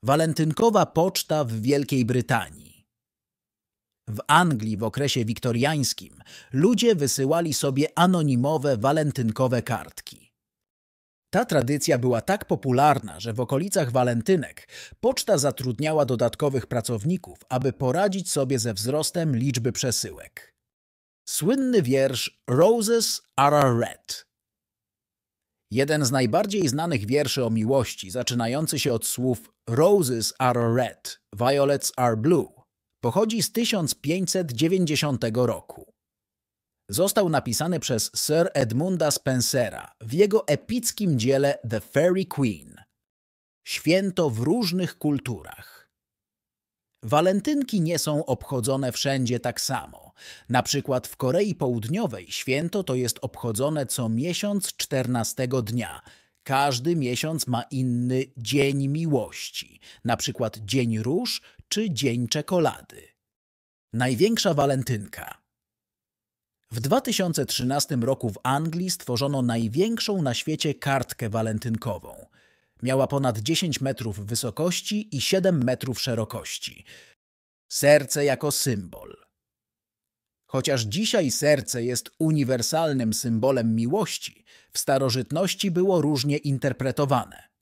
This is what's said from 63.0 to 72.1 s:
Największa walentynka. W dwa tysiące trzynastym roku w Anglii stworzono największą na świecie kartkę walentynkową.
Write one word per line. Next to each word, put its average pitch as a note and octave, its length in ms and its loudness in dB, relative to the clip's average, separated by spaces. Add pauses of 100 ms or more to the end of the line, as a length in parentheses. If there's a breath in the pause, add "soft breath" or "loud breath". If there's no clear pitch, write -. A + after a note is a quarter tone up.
Największa D3 600 2
walentynka. C3 880 -2 (1300)
W A#2 80 -6
dwa D3+ 220 2
tysiące F3+ 440 -2
trzynastym B2+ 580 -2
roku B2+ 260 -2
w F#2+ 140 -10
Anglii D#3+ 460 -2
stworzono C3+ 520 -2
największą C#3+ 800 0
na B2+ 120 0
świecie D3+ 400 -2
kartkę C3 560 -4
walentynkową. A2 960 -4 (580 soft breath)